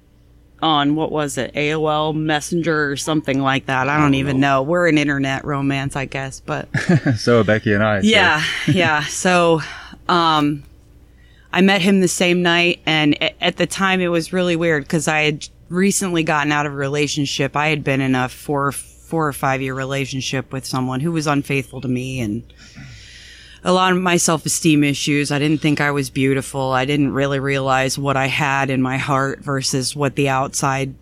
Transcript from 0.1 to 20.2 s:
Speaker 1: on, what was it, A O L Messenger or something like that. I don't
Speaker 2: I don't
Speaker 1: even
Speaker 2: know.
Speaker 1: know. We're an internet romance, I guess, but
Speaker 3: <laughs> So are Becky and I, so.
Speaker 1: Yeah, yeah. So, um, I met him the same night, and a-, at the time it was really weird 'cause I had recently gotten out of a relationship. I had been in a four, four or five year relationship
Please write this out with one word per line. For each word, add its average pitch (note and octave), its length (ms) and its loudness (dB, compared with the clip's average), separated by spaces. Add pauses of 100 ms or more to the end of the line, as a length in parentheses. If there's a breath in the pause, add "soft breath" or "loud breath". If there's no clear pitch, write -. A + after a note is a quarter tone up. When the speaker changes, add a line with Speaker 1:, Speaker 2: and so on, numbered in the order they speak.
Speaker 1:
on, D3 320 2
what D#3 160 -2
was D3 260 -4
it, B2+ 180 -4
A D3 200 -2
O D#3 120 -2
L D3+ 260 0
Messenger D#3 800 -2
or C#3 60 -4
something D3 440 -2
like C3+ 260 0
that. C3 200 0
I C#3+ 60 0
don't D3+ 80 2
Speaker 2:
I D3 40 4
don't C#3 100 4
Speaker 1:
even C3+ 240 0
Speaker 2:
know. C#3 180 4
Speaker 1:
know. C3+ 60 0
We're F3 240 2
an D#3 100 4
internet C#3 480 -2
romance, C#3 500 -2
I C3+ 100 -4
guess, C3+ 340 -10
but C#3+ 360 -8
Speaker 3:
<laughs> C#3+ 420 2
So A#2+ 240 4
are - 20 2
Becky G#2+ 300 2
and G#2 100 2
I, G#2+ 180 2
so. G#3 60 2
Speaker 1:
Yeah, F3 360 4 (240 loud breath)
yeah. D#3 360 2
So, E3+ 580 2 (480 loud breath)
um, D#3 540 2 (880 soft breath)
I F3+ 100 2
met G3 220 4
him G3 180 4
the F3+ 60 4
same F3+ 340 2
night, F3 460 2
and D3+ 280 4
a-, - 280 -2
at F3+ 140 0
the F3 100 0
time F#3 340 0
it F3 60 0
was E3+ 260 -2
really F3+ 220 0
weird D#3+ 340 0
'cause D#3+ 180 0
I D#3 140 2
had D3+ 260 -2 (220)
recently F3+ 540 0
gotten D3+ 280 0
out D3 140 0
of D3 80 -6
a C#3 40 -8
relationship. C#3+ 760 -2
I D3 120 0
had D3 160 -2
been C3+ 180 0
in C3 140 0
a B2+ 120 0
four, C#3 440 -4
four - 560 -6
or C#3 60 -2
five C3+ 280 -2
year C3 140 -4
relationship C3+ 760 -4